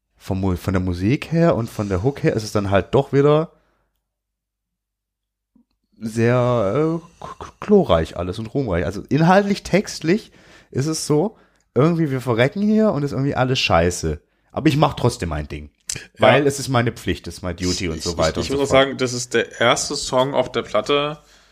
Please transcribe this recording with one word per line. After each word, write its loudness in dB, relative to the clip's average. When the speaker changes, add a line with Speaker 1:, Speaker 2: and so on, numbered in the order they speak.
Speaker 1:
vom -6
Mu-, 0
von -4
der 0
Musik -2
her 2
und -4
von -6
der -2
Hook -2
her 2
ist -2
es -12
dann 0
halt 0
doch 0
wieder 2
sehr, 0
äh, -20
k-, -16
k-, -16
glorreich 4
alles -6
und -8
ruhmreich. 0
Also -6
inhaltlich, 4
textlich -2
ist -2
es -6
so, 0
irgendwie 2
wir -4
verrecken 0
hier 4
und -2
ist -4
irgendwie -2
alles 0
scheiße. 2
Aber -2
ich 2
mach 2
trotzdem -2
mein -6
Ding. -12
Speaker 2:
Ja. -14
Speaker 1:
Weil 6
es -2
ist -8
meine 0
Pflicht, -6
es -12
ist -16
mein -6
Duty -4
Speaker 2:
Ich, -2
Speaker 1:
und -8
so -4
Speaker 2:
ich, -6
Speaker 1:
weiter 0
Speaker 2:
ich -4
Speaker 1:
und 0
Speaker 2:
muss 0
Speaker 1:
so 2
Speaker 2:
auch 6
Speaker 1:
fort. 6
Speaker 2:
sagen, -8
das -2
ist -8
der -2
erste 2
Song -2
auf 0
der -2
Platte -2